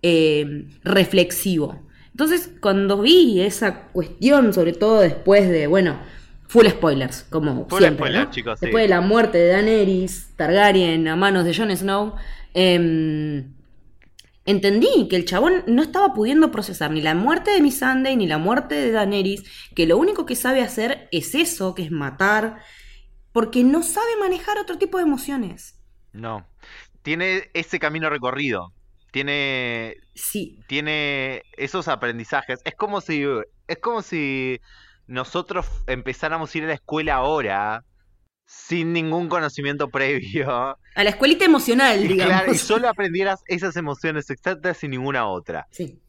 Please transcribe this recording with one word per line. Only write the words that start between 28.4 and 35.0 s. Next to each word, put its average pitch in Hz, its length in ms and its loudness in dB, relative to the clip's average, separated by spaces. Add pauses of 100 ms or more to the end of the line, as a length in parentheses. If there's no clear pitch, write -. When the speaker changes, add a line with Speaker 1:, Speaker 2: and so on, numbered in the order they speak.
Speaker 2:
Tiene 131 840 -6 (180)
Speaker 1:
Sí. - 540 -10
Speaker 2:
tiene 143 720 -4 (140)
esos 165 320 -6
aprendizajes. 127 760 -6
Es 156 100 -8
como 202 260 -6
si, 147 240 -4 (420)
es 165 120 -10
como 233 240 -6
si 135 560 -6 (480)